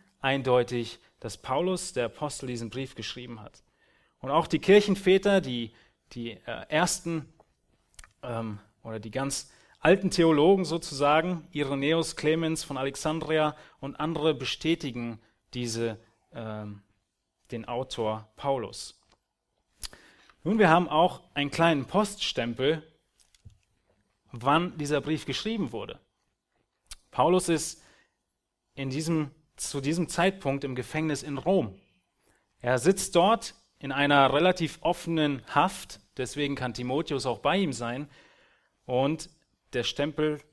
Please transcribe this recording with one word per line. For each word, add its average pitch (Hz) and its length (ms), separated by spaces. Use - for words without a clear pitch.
eindeutig, 123 800
dass - 180
Paulus, 175 560
der 123 120
Apostel, 139 400
diesen 117 240
Brief 127 240
geschrieben 120 480
hat. - 220
Und 131 100
auch 151 160
die 156 140
Kirchenväter, 196 800
die, 120 320
die, 117 200
äh, - 360
ersten, 156 640
ähm, 113 380
oder 110 160
die 107 120
ganz 135 380
alten 190 320
Theologen 165 520
sozusagen, 156 880
Irenäus, 147 640
Clemens 160 460
von 135 140
Alexandria 156 800
und 139 200
andere 151 360
bestätigen 123 840
diese, 113 440
ähm, 107 500
den 113 160
Autor 117 720
Paulus. - 640
Nun, 208 160
wir 185 100
haben 170 180
auch 165 340
einen 143 180
kleinen 165 340
Poststempel, 135 960
wann 147 460
dieser 147 240
Brief 147 240
geschrieben 202 460
wurde. 101 280
Paulus 170 380
ist - 340
in 135 160
diesem, 151 420
zu - 260
diesem 160 280
Zeitpunkt 170 540
im 135 120
Gefängnis 156 480
in 143 140
Rom. 131 400
Er 123 200
sitzt 190 360
dort 202 380
in 139 140
einer 139 420
relativ 170 480
offenen 156 640
Haft, - 460
deswegen 139 380
kann 123 180
Timotheus 131 520
auch 123 140
bei 160 180
ihm 175 160
sein. 120 360
Und 135 440
der 120 100
Stempel 151 580